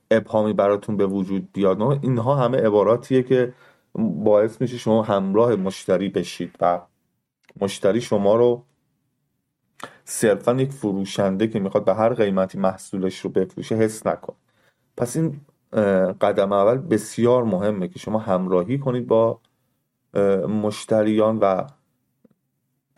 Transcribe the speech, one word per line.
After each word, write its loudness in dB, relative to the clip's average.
ابهامی 2
براتون 0
به 2
وجود -4
بیاد. 0
اینها 0
همه 0
عباراتیه 2
که 0
باعث 2
می‌شه -4
شما 2
همراه 2
مشتری -2
بشید -6
و 2
مشتری 0
شما 2
رو 2
صرفاً 2
یک -2
فروشنده -2
که -4
می‌خواد -2
به 2
هر 2
قیمتی 0
محصولش -4
رو -6
بفروشه -4
حس 0
نکنه. -6
پس -4
این، -2
اه، 0
قدم 0
اول 2
بسیار 0
مهمه -2
که -18
شما -6
همراهی -2
کنید -4
با، 2
اه، 2
مشتریان 0
و 2